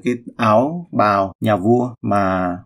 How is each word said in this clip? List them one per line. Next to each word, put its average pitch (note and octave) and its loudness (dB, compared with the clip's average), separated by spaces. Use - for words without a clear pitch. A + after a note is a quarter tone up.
cái A#2+ 0
áo B2+ 0
bào G2+ 0
nhà A2 2
vua A#2+ 0
mà F#2+ -2